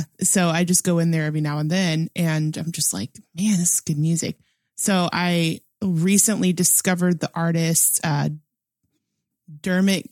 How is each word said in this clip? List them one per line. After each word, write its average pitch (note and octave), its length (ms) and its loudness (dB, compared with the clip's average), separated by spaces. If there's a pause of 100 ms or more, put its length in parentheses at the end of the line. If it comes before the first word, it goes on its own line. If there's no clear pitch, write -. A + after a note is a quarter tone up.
(220)
So F#3 280 2
I E3 140 0
just F3+ 200 2
go F3 160 0
in E3 120 2
there D#3+ 140 0
every D3+ 160 -2
now D3 180 -2
and D3+ 100 -2
then, E3 460 0
and D#3 420 0
I'm D#3+ 140 -6
just - 220 -4
like, G2 180 -8 (240)
"Man, G3+ 220 2
this F3 160 0
is - 60 -2
good D#3 180 -4
music." D#3+ 400 0 (380)
So F#3 380 0
I E3+ 480 0 (220)
recently F#3 680 2
discovered F3+ 680 0
the D3 160 -4
artist, E3 680 0
uh, D3 260 0 (1300)
Dermot F#3+ 500 2